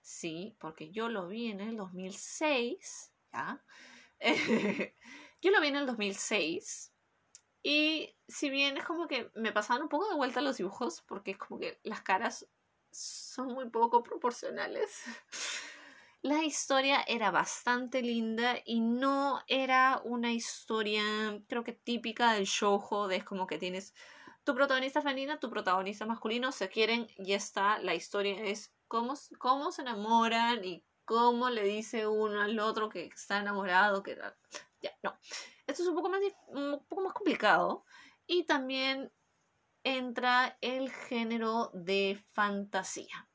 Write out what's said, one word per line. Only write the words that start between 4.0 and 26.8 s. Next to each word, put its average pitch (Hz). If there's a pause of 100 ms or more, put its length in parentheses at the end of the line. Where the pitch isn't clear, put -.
<laughs> - (480)
Yo 359
lo 403
vi 302
en 277
el 285
dos 240
mil 202
seis, - (720)
y 302 (120)
si -
bien 277
es -
como 330
que -
me 220
pasaban 226
un 311
poco 330
de 392
vuelta 254
los 269
dibujos, -
porque 196
es 196
como -
que -
las 214
caras - (440)
son -
muy 254
poco 233
proporcionales, - (280)
<laughs> - (520)
La 302
historia 277
era 226
bastante 247
linda 233
y 233
no 269
era 262
una 233
historia, 214 (460)
creo 233
que 233
típica 233
del 208
shoujo, 202
de 185
es 202
como 185
que 151
tienes 185 (520)
tu 285
protagonista 269
femenina, 277
tu 240
protagonista 196
masculino, 226
se 196
quieren, 226 (100)